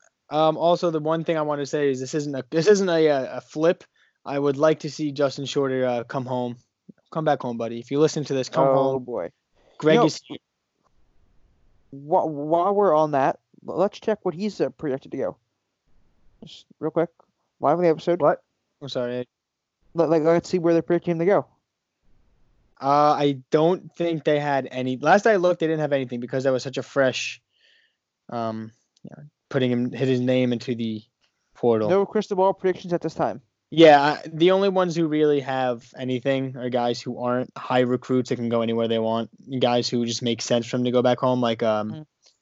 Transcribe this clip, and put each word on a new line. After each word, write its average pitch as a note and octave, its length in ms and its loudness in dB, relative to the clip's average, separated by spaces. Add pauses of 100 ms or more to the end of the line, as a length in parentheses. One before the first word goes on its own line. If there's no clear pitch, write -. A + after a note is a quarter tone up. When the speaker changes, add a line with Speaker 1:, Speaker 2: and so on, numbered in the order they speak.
(300)
Speaker 1:
Um, D#3 280 2
also, E3+ 320 2
the D#3+ 120 -2
one D#3+ 240 -2
thing E3+ 120 0
I D#3 40 2
wanna D3 240 -2
say C#3+ 260 0
is B2+ 80 -2
this C3 140 -10
isn't D3 200 -4
a, C3 160 -8
this D#3+ 180 0
isn't G3 200 6
a, D#3+ 220 4
uh, C3 300 -2
a - 20 -12
flip. E3 420 0 (420)
I C#3 140 -6
would C#3+ 180 0
like D#3 240 2
to D#3 100 -8
see D3+ 200 -6
Justin C#3 340 -2
Shorter, C3 400 -2
uh, A#2+ 180 -2
come B2+ 220 -8
home. B2 320 -6 (540)
Come D#3 140 -6
back C#3+ 160 0
home, A#2+ 160 -8
buddy. A#2 220 -8
If A#2+ 120 -14
you C#3 80 0
listen D3+ 260 2
to C#3+ 80 -6
this, C3 140 -2
come C3 200 0
Speaker 2:
Oh, C3+ 60 2 (200)
Speaker 1:
home. C3 100 -4
Speaker 2:
boy. A2 280 -8 (480)
Speaker 1:
Greg D#3 160 4
Speaker 2:
You A#3 60 6
know, A3+ 40 4
Speaker 1:
is - 180 -2
here. - 140 -14 (1500)
Speaker 2:
wh-, D3 380 0
while D#3+ 460 0
we're G3 200 4
on D3+ 160 2
that, C#3 280 0 (280)
l-, - 100 -8
let's F#3+ 220 -2
check G#3+ 240 -4
what E3+ 120 -4
he's, F#3+ 260 -6
uh, C3+ 80 0
projected C3+ 420 -8
to C3+ 60 -10
go. F#2+ 200 -6 (1080)
Just - 200 -20 (140)
real D3+ 120 -6
quick, E3+ 180 -2 (500)
live C#3+ 180 2
on F3+ 60 0
the E3+ 60 4
episode. D#3 320 0
Speaker 1:
What? - 220 2 (380)
I'm C#3 80 -12
sorry. B2 380 -6 (680)
Speaker 2:
Let, D#3+ 140 2
like, D#3+ 140 2
let's E3 260 2
see F#3 100 0
where E3+ 140 2
they're E3 80 2
projecting F3 320 -2
him D#3+ 60 -4
to E3 60 -2
go. F#3 200 2 (1400)
Speaker 1:
Uh, D3 360 4
I C#3+ 220 0 (120)
don't D#3 440 2
think E3 280 -2
they D3 160 2
had C#3+ 320 -2
any. B2+ 260 -4
Last F#3 300 4
I A3 80 6
looked, F3+ 240 2
they E3 80 0
didn't D#3 140 0
have D3 100 -2
anything B2 300 -4
because B2+ 240 -4
that C3 80 2
was B2 100 -2
such C3 140 -10
a B2 60 -4
fresh, - 580 -2 (880)
um, A2+ 420 -8 (320)
you - 140 -18
know, D3+ 60 -20 (260)
putting B2+ 220 0
him, B2 200 -2
hit B2+ 160 -2
his B2+ 140 0
name B2+ 320 0
into A#2 220 -6
the A2+ 280 -6 (520)
portal. A2 340 2
Speaker 2:
No G3 160 2
crystal G3+ 320 -4
ball F#3+ 160 2
predictions F3+ 400 -4
at E3 80 -2
this D#3+ 140 -6
time. A#2+ 260 -4 (280)
Speaker 1:
Yeah, D3+ 320 8
I, D3 240 0
the D#3+ 260 2
only G3 180 2
ones F#3 260 0
who E3 120 0
really D3+ 340 2
have B2+ 440 -4 (120)
anything C3 580 -4
are B2 140 -6
guys A#2+ 320 -2
who B2 200 -10
aren't B2 360 -2
high C3 240 0
recruits B2 480 0
that A#2+ 80 -4
can A#2+ 120 -6
go A#2 120 0
anywhere A2+ 260 -2
they A2+ 100 0
want. A2+ 320 -2 (300)
Guys A#2+ 300 2
who A#2+ 160 -2
just A#2 180 -6
make A#2 180 -2
sense A#2+ 240 -2
for B2 120 -6
them B2 80 -2
to B2 60 -2
go B2 100 2
back B2 180 2
home, B2+ 220 0
like, A#2 200 -2
um, G#2+ 300 -2
Speaker 2:
Mm. D#3 140 -14 (360)